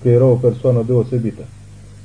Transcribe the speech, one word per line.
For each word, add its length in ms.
că 80
era 160
o 80
persoană 520
deosebită. 600